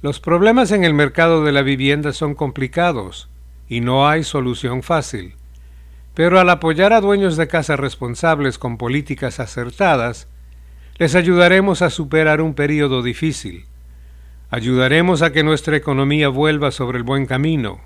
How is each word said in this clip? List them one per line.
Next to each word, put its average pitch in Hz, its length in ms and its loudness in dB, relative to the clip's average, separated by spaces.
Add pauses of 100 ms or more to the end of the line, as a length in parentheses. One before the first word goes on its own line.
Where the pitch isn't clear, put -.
Los 143 180 -6
problemas 202 520 4
en 202 120 2
el 160 120 4
mercado 156 480 2
de 147 80 2
la 139 100 2
vivienda 139 500 0
son 147 220 -4
complicados 135 960 -4 (400)
y 117 120 -4
no 131 260 2
hay 156 160 0
solución 127 580 -4
fácil. 117 540 -6 (800)
Pero 175 240 4
al 180 100 4
apoyar 170 420 2
a 226 100 4
dueños 196 360 0
de 160 100 0
casa 156 280 -2
responsables 139 840 -2
con 117 220 -8
políticas 131 600 -6
acertadas, 123 880 -2 (720)
les 151 160 0
ayudaremos 180 680 4
a 170 80 0
superar 156 500 0
un 156 140 -2
periodo 143 480 0
difícil. 117 600 -6 (840)
Ayudaremos 131 720 2
a 165 100 2
que 151 120 0
nuestra 151 340 0
economía 139 520 0
vuelva 143 420 0
sobre 123 260 -6
el 120 60 -6
buen 135 240 -2
camino 131 580 -2